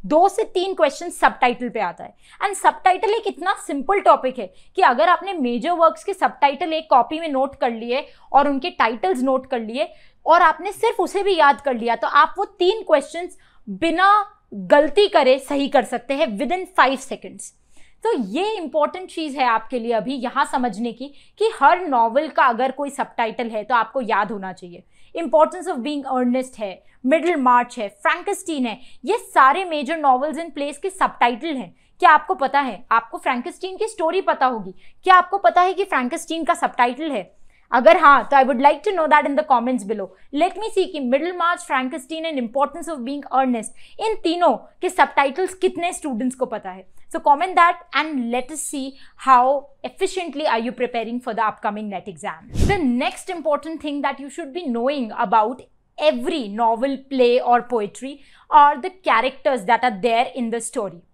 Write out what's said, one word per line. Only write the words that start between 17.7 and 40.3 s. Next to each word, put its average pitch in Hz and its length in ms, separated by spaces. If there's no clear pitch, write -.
तो 453 140
ये 262 320
इंपॉर्टेंट 359 580
चीज़ 302 300
है 269 60
आपके 233 340
लिए 233 140
अभी 226 220
यहाँ 262 300
समझने 240 480
की 254 140
कि 427 160
हर 330 320
नॉवेल 254 420
का 311 160
अगर 247 280
कोई 285 180
सबटाइटल 233 580
है 214 160
तो 262 100
आपको 226 260
याद 214 320
होना 190 200
चाहिए। 175 300
Importance 320 520
of 330 140
Being 285 320
Earnest 254 460
है, 196 240
Middlemarch 262 720
है, 208 100
Frankenstein 320 600
है, 208 120
ये 403 140
सारे 302 460
major 311 400
novels 269 340
and 330 160
plays 285 220
के 381 140
सबटाइटल 262 680
हैं। 196 180
क्या 349 100
आपको 302 240
पता 269 260
है? 247 320
आपको 233 260
फ्रैंकेनस्टीन 339 580
की 427 120
स्टोरी 359 320
पता 294 260
होगी, 208 280
क्या 370 100
आपको 359 240
पता 349 220
है 370 140
कि 370 100
फ्रैंकेनस्टीन 311 600
का 339 100
सबटाइटल 254 560
है? 214 120
अगर 277 240
हाँ, 285 340
तो 277 60
I 269 80
would 247 160
like 285 240
to 427 80
know 320 160
that 294 180
in 277 100
the 302 140
comments 240 380
below। 202 180